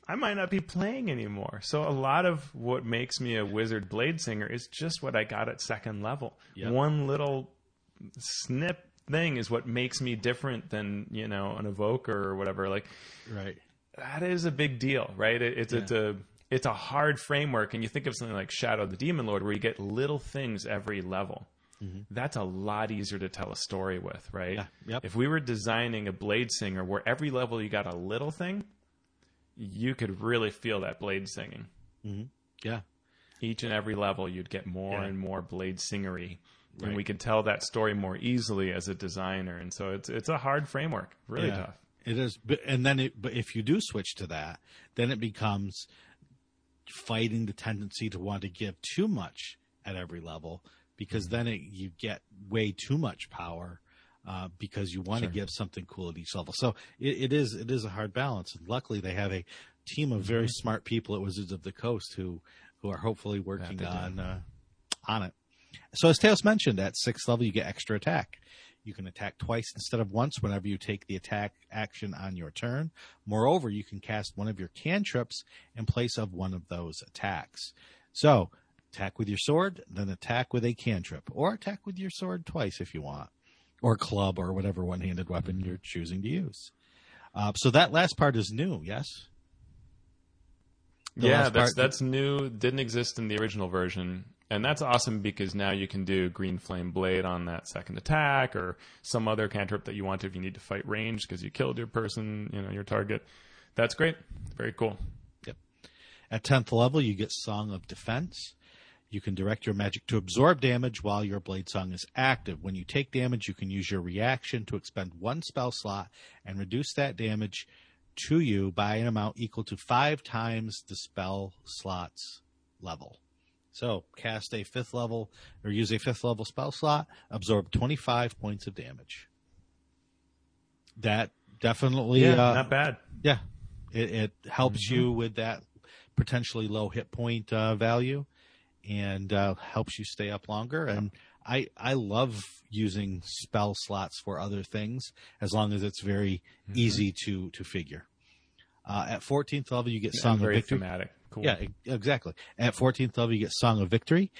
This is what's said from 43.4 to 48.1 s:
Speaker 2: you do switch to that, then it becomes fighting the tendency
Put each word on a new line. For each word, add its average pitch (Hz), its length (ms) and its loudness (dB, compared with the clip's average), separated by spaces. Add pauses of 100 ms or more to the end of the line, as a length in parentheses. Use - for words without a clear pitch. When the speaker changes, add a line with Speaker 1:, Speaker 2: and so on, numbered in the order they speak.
Speaker 2:
you 110 60 0
do 143 180 4
switch - 360 -4
to 95 120 -8
that, 78 320 -6 (340)
then 120 160 2
it 131 100 -4
becomes 101 680 -2 (1000)
fighting 113 600 0
the 101 60 -4
tendency 104 580 -4